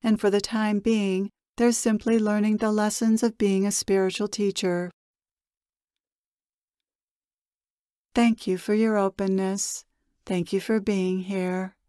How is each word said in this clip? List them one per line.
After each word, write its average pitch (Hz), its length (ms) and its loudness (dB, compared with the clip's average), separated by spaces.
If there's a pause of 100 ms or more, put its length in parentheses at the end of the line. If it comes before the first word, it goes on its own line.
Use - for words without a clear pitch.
and 220 200 2
for 208 100 2
the 202 100 2
time 214 380 -2
being, 196 520 0 (260)
they're 240 160 4
simply 226 480 0
learning 208 380 0
the 220 120 0
lessons 214 540 0
of 226 120 0
being 196 300 2
a 202 60 -2
spiritual 196 560 0
teacher. 185 640 -2 (3250)
Thank 233 320 2
you 185 120 -2
for 208 160 -2
your 220 220 2
openness. 190 880 -2 (420)
Thank 180 260 -4
you 190 80 0
for 220 200 -2
being 185 400 -2
here. 185 540 -6 (140)